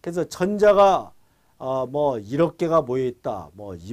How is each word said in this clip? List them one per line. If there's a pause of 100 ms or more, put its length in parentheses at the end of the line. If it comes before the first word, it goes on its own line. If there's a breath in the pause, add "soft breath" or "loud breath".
그래서
전자가, (460)
어,
뭐
일억
개가
모여
있다,
뭐
이,